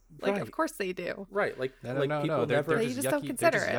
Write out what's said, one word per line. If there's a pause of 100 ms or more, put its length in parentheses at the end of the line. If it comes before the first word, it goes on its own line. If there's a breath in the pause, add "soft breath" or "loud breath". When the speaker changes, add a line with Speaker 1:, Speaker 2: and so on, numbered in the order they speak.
(220)
Speaker 1:
Like,
Speaker 2:
Right.
Speaker 1:
of
course
they
do.
Speaker 2:
Right,
like, (100)
Speaker 3:
No,
no,
Speaker 2:
like,
Speaker 3:
no,
Speaker 2:
people
Speaker 3:
no.
They're,
Speaker 2:
never
Speaker 3:
they're
Speaker 1:
You
Speaker 3:
just
Speaker 1:
just
don't
Speaker 3:
yucky,
Speaker 1:
consider
Speaker 3:
they're